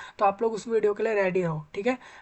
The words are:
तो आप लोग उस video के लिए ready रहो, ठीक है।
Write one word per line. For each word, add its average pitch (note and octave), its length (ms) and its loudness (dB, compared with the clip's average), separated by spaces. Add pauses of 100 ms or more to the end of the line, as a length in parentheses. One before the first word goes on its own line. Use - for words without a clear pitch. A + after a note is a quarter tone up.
(180)
तो G#3+ 60 2
आप G3 180 2
लोग A3+ 100 2
उस G#3 160 -8
video G#3 260 2
के G#3 80 -8
लिए A3 120 0
ready F#3 280 2
रहो, D#3+ 320 -4
ठीक G3+ 120 -6
है। B3 120 0 (240)